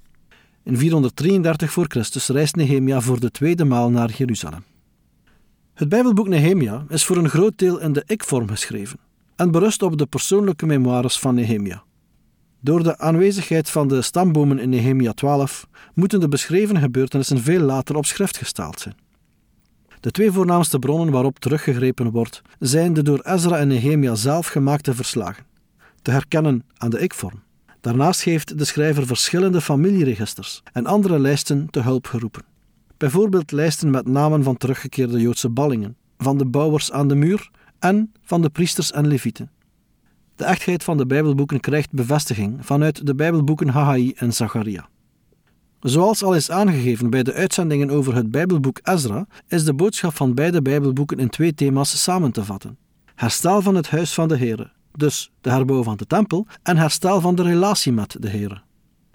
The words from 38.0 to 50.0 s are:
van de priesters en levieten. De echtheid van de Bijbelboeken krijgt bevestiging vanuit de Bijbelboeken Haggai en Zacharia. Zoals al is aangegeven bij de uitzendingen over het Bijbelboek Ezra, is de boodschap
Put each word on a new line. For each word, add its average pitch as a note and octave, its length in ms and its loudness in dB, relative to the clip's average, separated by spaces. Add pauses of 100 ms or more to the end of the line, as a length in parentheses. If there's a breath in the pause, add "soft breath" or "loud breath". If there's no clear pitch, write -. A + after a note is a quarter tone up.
van E3+ 200 0
de D3+ 80 2
priesters E3+ 420 -2
en D3 140 0
levieten. C3 440 -2 (840)
De - 80 -8
echtheid F3 400 0
van E3 120 0
de C3 100 2
Bijbelboeken C#3 540 0
krijgt C#3+ 320 -2
bevestiging B2 760 -2
vanuit D3+ 400 0
de C#3 80 0
Bijbelboeken D#3 540 0
Haggai C3+ 480 2
en A#2+ 160 -2
Zacharia. G#2+ 560 -4 (920)
Zoals F3+ 420 2
al F#3 120 2
is D#3 160 0
aangegeven B2+ 600 0
bij C3 120 2
de B2+ 100 -2
uitzendingen D3+ 580 0
over C3+ 240 0
het A#2 160 0
Bijbelboek D3 520 0
Ezra, D3+ 440 -2 (220 loud breath)
is E3 160 0
de D3+ 100 0
boodschap F3+ 420 -2